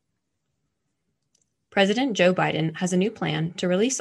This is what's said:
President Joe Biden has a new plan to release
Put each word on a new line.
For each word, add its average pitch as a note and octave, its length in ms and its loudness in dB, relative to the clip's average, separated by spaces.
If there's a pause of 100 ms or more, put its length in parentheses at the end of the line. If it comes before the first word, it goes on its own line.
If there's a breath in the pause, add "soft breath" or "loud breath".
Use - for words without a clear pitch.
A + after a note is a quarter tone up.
(1700)
President G#3+ 480 0
Joe F3+ 160 6
Biden D#3+ 440 -2
has F#3 160 -4
a F3+ 40 2
new G3 140 2
plan D#3+ 440 -4
to - 120 -4
release G3+ 340 0